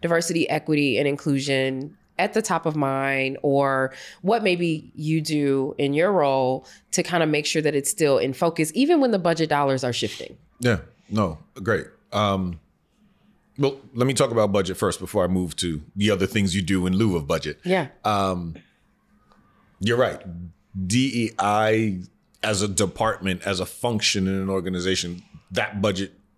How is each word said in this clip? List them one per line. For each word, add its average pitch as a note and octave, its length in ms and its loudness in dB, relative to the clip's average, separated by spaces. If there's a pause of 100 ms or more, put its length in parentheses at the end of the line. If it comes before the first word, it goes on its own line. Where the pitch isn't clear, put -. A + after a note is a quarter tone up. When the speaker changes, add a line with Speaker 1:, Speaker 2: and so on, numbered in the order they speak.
Speaker 1:
diversity, E3+ 480 0
equity, D3 480 2
and C#3+ 100 2
inclusion C3+ 880 -2 (220)
at G#3 140 0
the A3 100 0
top E3+ 240 -2
of D#3 100 -2
mind, C3+ 640 0
or C3+ 500 2 (300)
what G#3 200 2
maybe E3+ 520 0
you D#3+ 260 0
do C#3+ 580 0
in C#3+ 160 0
your E3+ 180 2
role C3+ 540 2 (240)
to F3+ 120 0
kinda E3 240 0
make D3+ 200 0
sure D#3+ 160 -2
that D3+ 120 0
it's C#3+ 160 -2
still C#3 280 4
in C3 140 0
focus, E3 420 0
even D4 260 4
when C4 100 4
the G3+ 80 2
budget E3 320 0
dollars C#3 340 2
are B2 80 0
shifting. - 440 -6 (240)
Speaker 2:
Yeah, A#2+ 180 4 (320)
no, G2 280 0 (240)
great. F#2 240 0 (260)
Um, G2 460 0 (1000)
well, C#3 220 0 (140)
let A#2+ 120 2
me C3+ 80 2
talk C3 160 2
about A2 220 2
budget F#2+ 260 0
first F#2+ 200 0
before F#2 260 0
I - 20 0
move F2+ 300 -2
to E2 260 -4 (120)
the G#2 160 2
other G2 160 2
things G2 300 0
you G2+ 60 0
do F2+ 240 0
in F#2 100 2
lieu G2+ 200 2
of D2+ 100 -2
budget. D2+ 380 -2
Speaker 1:
Yeah. F3+ 240 0 (160)
Speaker 2:
Um, F2+ 500 -2 (1300)
you're A2 180 0
right. A#2 220 0 (680)
D B2+ 240 2 (160)
E - 120 -2
I G#2+ 640 2 (420)
as G#2 200 0
a G#2 60 0
department, F#2+ 760 -2
as F#2+ 160 -2
a F2+ 60 -2
function G#2+ 640 -2
in F#2+ 60 0
an F#2+ 160 -2
organization, F2+ 720 -2 (280)
that G#2 320 -2
budget G2 300 0 (260)